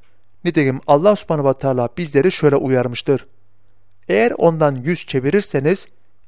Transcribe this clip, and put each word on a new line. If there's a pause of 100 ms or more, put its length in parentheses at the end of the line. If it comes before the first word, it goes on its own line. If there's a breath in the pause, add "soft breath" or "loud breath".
(440)
Nitekim
Allah
Subhanahu
ve
Teala (100)
bizleri
şöyle
uyarmıştır: (840)
"Eğer
ondan
yüz
çevirirseniz (420)